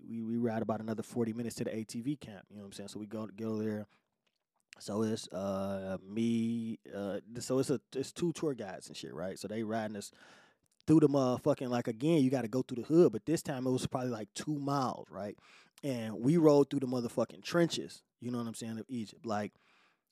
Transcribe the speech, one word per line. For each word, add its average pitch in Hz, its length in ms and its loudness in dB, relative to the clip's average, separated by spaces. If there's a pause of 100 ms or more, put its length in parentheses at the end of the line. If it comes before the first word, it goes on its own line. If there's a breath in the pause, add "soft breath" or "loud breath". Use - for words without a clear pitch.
we, 113 140 -8
we 113 140 -4
ride 113 260 0
about 107 180 -2
another 110 220 -4
forty 113 300 -2
minutes 113 240 -6
to 120 80 -2
the - 100 -4
A 110 100 -4
T 117 180 -8
V 139 140 -2
camp, 107 340 -16
you 101 60 -18
know 104 60 -14
what 98 40 -14
I'm 98 60 -16
saying, 101 160 -10
so 101 100 -10
we 107 80 -10
go, 107 200 -6 (100)
go 110 200 -2
there. 107 300 -2 (920)
So 107 240 -2
it's, 110 260 -2
uh, 98 680 -4 (100)
me, 113 720 -2 (160)
uh, 101 260 -4 (120)
th-, 120 100 -10
so 131 160 0
it's 135 120 2
a, 123 100 0 (140)
it's 135 180 -4
two 170 200 -2
tour 151 220 -4
guides 95 340 -10
and - 80 -14
shit, 62 180 -12
right? 90 240 -6
So 98 100 -10
they 107 140 -4
riding 107 340 -4
us 101 140 -10 (760 soft breath)
through 156 140 10
the 147 80 8
motherfucking, 131 600 2
like, 123 200 0
again, 139 340 4
you 131 80 6
gotta 123 180 0
go 127 140 0
through 120 200 -6
the - 60 -10
hood, 156 240 8
but 110 140 -6
this 156 160 0
time 127 240 -4
it 131 40 2
was 127 160 0
probably, 127 240 -2
like, 110 240 -6
two 151 240 -4
miles, 139 520 0
right? 98 280 -8 (440 soft breath)
And 113 380 -4
we 143 160 6
rode 147 320 8
through 139 120 0
the 131 60 -2
motherfucking 123 560 -2
trenches, - 600 0 (180)
you 120 100 -6
know 123 80 -4
what 117 80 -4
I'm 113 80 -8
saying, 113 240 -8
of 107 100 -8
Egypt. 117 360 -8
Like, 107 280 -2 (600)